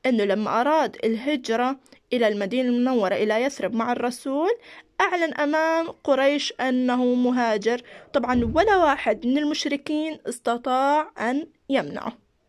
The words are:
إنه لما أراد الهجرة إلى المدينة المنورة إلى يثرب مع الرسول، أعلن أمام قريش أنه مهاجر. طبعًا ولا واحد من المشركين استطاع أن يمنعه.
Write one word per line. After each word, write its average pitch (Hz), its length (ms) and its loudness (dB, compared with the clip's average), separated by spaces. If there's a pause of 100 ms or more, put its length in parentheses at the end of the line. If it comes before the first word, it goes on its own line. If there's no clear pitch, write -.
إنه 226 180 2
لما 214 360 0
أراد 285 440 2
الهجرة 247 720 -2 (340)
إلى 233 160 2
المدينة 214 400 -2
المنورة 240 460 2
إلى 214 280 0
يثرب 240 320 -4
مع 233 180 -2
الرسول، 262 580 -2 (500)
أعلن 349 340 0
أمام 320 560 0
قريش 285 720 0
أنه 254 440 0
مهاجر. 247 800 0 (300)
طبعًا 247 420 0
ولا 403 220 4
واحد 277 500 2
من 262 120 2
المشركين 302 800 -2 (100)
استطاع 262 880 0
أن 269 280 -2 (220)
يمنعه. 220 440 -4 (360)